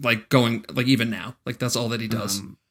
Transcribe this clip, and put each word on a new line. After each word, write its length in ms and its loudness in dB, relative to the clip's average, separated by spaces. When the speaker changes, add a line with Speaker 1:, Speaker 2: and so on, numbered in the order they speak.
Speaker 1:
like, 280 0
going, 440 4
like, 140 0
even 240 4
now. 340 -8
Like, 140 -8
that's 180 -2
all 140 -2
that 100 -4
he 80 -6
does. 320 -4
Speaker 2:
Um, 160 -16